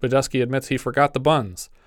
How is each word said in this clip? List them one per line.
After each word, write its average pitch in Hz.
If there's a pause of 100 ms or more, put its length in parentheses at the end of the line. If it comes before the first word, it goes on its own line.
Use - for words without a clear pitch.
Badusky 127
admits 131
he 131
forgot 139
the -
buns, 131 (180)